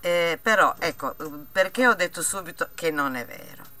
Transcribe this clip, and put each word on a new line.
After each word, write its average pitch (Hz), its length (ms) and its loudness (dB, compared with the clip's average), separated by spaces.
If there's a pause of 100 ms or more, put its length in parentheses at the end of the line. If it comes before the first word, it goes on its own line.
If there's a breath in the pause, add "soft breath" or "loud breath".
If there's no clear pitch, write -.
eh, 170 400 2
però 196 380 4
ecco, - 360 -4 (380)
perché 190 340 2
ho 233 80 6
detto 175 280 -4
subito 170 520 -6
che 165 160 0
non 143 260 0
è 120 100 -6
vero. - 380 -16 (160)